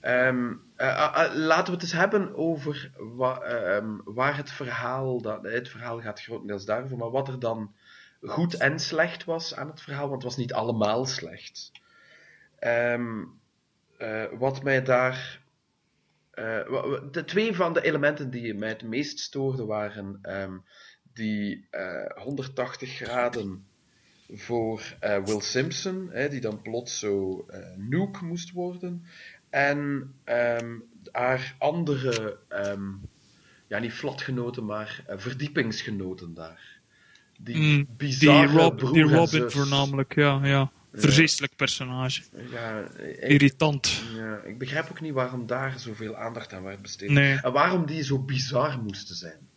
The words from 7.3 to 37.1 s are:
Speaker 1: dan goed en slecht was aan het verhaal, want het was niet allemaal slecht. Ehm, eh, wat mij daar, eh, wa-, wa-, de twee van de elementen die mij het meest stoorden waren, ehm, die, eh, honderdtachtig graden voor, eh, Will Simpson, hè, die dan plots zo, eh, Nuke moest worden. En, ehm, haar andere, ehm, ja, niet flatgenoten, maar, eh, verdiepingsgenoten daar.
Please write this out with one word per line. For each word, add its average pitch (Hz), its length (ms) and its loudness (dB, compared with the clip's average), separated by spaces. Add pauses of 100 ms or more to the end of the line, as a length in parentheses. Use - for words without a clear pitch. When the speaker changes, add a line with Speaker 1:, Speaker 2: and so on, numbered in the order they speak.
Speaker 1:
dan 113 320 -4 (500)
goed 170 320 0
en 147 240 -2
slecht 165 460 -2
was 165 320 -6
aan 139 120 -10
het 156 140 -16
verhaal, 143 260 -6
want 131 140 -6
het 120 80 -6
was - 60 -8
niet 120 160 -4
allemaal 113 540 0
slecht. - 640 -10 (880)
Ehm, 120 600 0 (800)
eh, 110 240 -4 (160)
wat 135 240 0
mij 135 200 4
daar, 127 580 2 (920)
eh, - 140 -10 (240)
wa-, 131 200 -2
wa-, 139 140 -2 (100)
de 160 120 -4
twee 214 300 0
van 170 180 2
de 160 100 2
elementen 147 480 2
die 117 240 -6
mij 107 140 -4
het 110 140 -6
meest 120 360 -4
stoorden 131 480 -4
waren, 104 560 -6
ehm, 95 300 -6 (640)
die, 104 560 -4
eh, 85 520 -8
honderdtachtig 131 680 -6
graden 120 760 -4 (680)
voor, 110 480 -4 (180)
eh, 101 240 0
Will 104 160 0
Simpson, 180 720 -2
hè, 135 180 -2
die 139 120 -6
dan 107 220 -6
plots 120 360 -6
zo, 98 500 -2
eh, 98 100 -16 (180)
Nuke 170 480 -2
moest 170 280 -8
worden. 180 520 -8 (460)
En, 143 640 0 (120)
ehm, 120 440 0 (440)
haar 127 460 0
andere, 131 800 0 (120)
ehm, 101 340 -4 (840)
ja, - 120 -4
niet 113 140 -4
flatgenoten, 120 720 -4
maar, 107 420 -6
eh, 98 120 -8
verdiepingsgenoten 107 1160 -4
daar. 82 440 -18 (600)